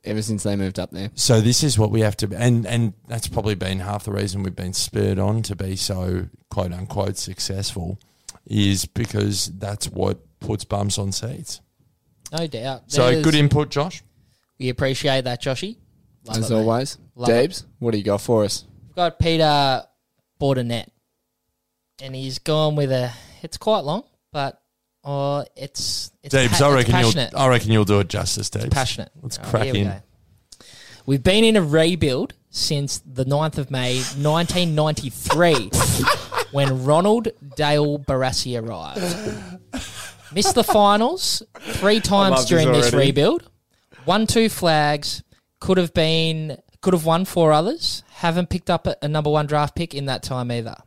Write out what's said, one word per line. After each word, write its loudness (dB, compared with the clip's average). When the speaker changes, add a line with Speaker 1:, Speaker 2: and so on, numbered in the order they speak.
Speaker 1:
ever -4
since -4
they 0
moved -4
up -8
there. -10
Speaker 2:
So 4
this 2
is 0
what 2
we 2
have 2
to, -4
and, 2
and -2
that's -6
probably -2
been -4
half -6
the -6
reason -4
we've -6
been -8
spurred -2
on 0
to -6
be -6
so -4
quote -4
unquote -4
successful, -8
is 0
because -4
that's -8
what -2
puts -6
bums -4
on -4
seats. -10
Speaker 3:
No -6
doubt. -10
Speaker 2:
So 4
Speaker 3:
There's 2
Speaker 2:
good 4
input, 4
Josh. -4
Speaker 3:
We -4
appreciate 0
that, -6
Joshy. -6
Love -6
Speaker 1:
As -2
Speaker 3:
it, 0
mate. 4
Speaker 1:
always. 0
Speaker 3:
Love -4
it. 4
Speaker 1:
Debs, 0
what -2
do 0
you -4
got 0
for 2
us? -4
Speaker 3:
We've -20
got -2
Peter 2
Bordenette, -2
and -14
he's -10
gone 0
with 0
a, 0
it's -14
quite 0
long, -4
but, -6
uh, -4
it's, -8
it's -8
Speaker 2:
Debs, 4
Speaker 3:
pa-, 6
Speaker 2:
I -
Speaker 3:
it's 6
Speaker 2:
reckon 4
you'll, 4
Speaker 3:
passionate. -2
Speaker 2:
I 2
reckon 2
you'll 6
do 4
it 0
justice, -4
Debs. -6
Speaker 3:
It's 0
passionate. -2
Speaker 2:
Let's -10
Speaker 3:
All -14
right, -10
Speaker 2:
crack 0
Speaker 3:
here -2
we 0
Speaker 2:
in. 2
Speaker 3:
go. -6
We've 0
been 4
in 6
a 6
rebuild 2
since -4
the -6
ninth 0
of -4
May, -2
nineteen 2
ninety-three, 2
<laughs> -4
when 0
Ronald 4
Dale 2
Barassi -2
arrived. -8
Missed 0
the 4
finals 2
three 0
Speaker 1:
I 2
Speaker 3:
times 2
Speaker 1:
love 4
this 0
Speaker 3:
during 6
this 4
Speaker 1:
already. 4
Speaker 3:
rebuild. 2
Won 2
two 4
flags. 0
Could 2
have 0
been, 0
could 2
have 0
won 2
four 4
others. 0
Haven't -2
picked -4
up 0
a, -2
a -4
number 0
one 2
draft 0
pick -6
in -6
that -4
time -4
either. -6